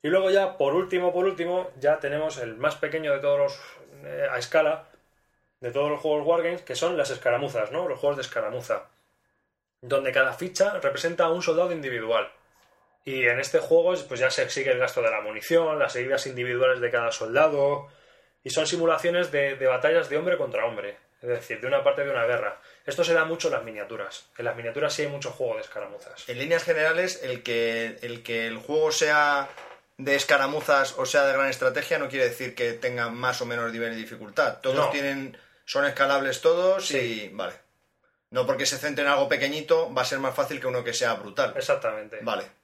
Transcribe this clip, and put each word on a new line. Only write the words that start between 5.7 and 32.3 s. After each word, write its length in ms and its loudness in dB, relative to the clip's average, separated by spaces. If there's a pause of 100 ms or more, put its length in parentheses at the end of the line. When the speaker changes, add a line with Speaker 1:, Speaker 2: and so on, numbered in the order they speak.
Speaker 1:
todos 200 0
los 100 -2
juegos 260 0
Wargames, 360 2
que 120 -8
son 220 0
las 140 0
escaramuzas, 640 0
¿no? 160 -2
Los 100 -4
juegos 180 2
de 60 -6
escaramuza, 640 -4 (960)
donde 300 0
cada 200 4
ficha 480 0
representa 440 0
a 60 2
un 120 0
soldado 300 2
individual. 600 -2 (720)
Y 220 0
en 120 4
este 220 0
juego, 340 4 (140)
pues 120 -6
ya 100 4
se 180 0
sigue 240 0
el 60 2
gasto 240 0
de 80 2
la 100 -2
munición, 580 0
las 160 0
heridas 320 -2
individuales 540 2
de 100 0
cada 220 0
soldado, 760 2 (540)
y 80 -10
son 160 0
simulaciones 640 2
de, 260 0
de 100 0
batallas 420 4
de 80 -2
hombre 200 2
contra 300 -2
hombre, 300 -6 (260)
es 60 -8
decir, 320 -4
de 80 -6
una 160 2
parte 200 4
de 60 -4
una 160 0
guerra. 340 -2 (240)
Esto 200 -2
se 100 2
da 100 4
mucho 240 -2
en 60 0
las 100 -4
miniaturas. 640 -10 (100)
En 60 -6
las 120 -4
miniaturas 360 -4
sí 100 -4
hay 60 -2
mucho 220 -8
juego 240 -4
de 60 -6
escaramuzas. 680 -14
Speaker 2:
En 100 -8
líneas 260 0
generales, 580 0
el 200 -6
que, 600 -2
el 200 -10
que 240 -4
el 120 -6
juego 340 0
sea 560 4 (500)
de 160 2
escaramuzas 840 2
o 80 0
sea 180 4
de 80 4
gran 160 2
estrategia 500 0
no 100 -4
quiere 200 2
decir 260 -6